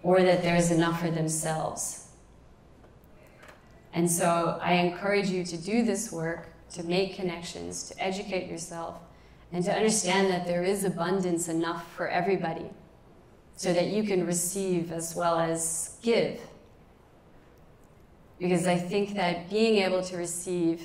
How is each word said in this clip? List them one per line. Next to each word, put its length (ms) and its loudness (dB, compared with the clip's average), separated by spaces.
or 220 6
that 180 6
there's 300 4
enough 280 4
for 120 0
themselves?" 960 -4
And 140 4
so 500 2
I 120 2
encourage 580 2
you 120 -2
to 140 -6
do 260 0
this 280 0
work, 380 -6
to 100 -8
make 320 0
connections, 760 -8
to 100 -16
educate 480 -4
yourself, 520 -10
and 140 -2
to 100 2
understand 540 2
that 160 0
there 160 0
is 220 0
abundance 640 0
enough 460 -2
for 140 -4
everybody 640 0
so 180 0
that 140 2
you 160 0
can 200 2
receive 680 0
as 240 -6
well 240 2
as 640 -2
give. 360 2
Because 300 2
I 100 4
think 380 -2
that 340 -2
being 280 4
able 260 2
to 120 -8
receive 680 -2